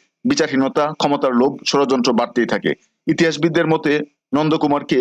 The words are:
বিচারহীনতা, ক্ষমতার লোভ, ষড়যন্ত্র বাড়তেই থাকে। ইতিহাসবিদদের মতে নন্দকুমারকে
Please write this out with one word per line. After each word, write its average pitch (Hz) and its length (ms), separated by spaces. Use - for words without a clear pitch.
বিচারহীনতা, 139 600
ক্ষমতার 143 420
লোভ, 139 120
ষড়যন্ত্র 131 460
বাড়তেই 117 400
থাকে। 92 180
ইতিহাসবিদদের 160 600
মতে 156 260
নন্দকুমারকে 147 680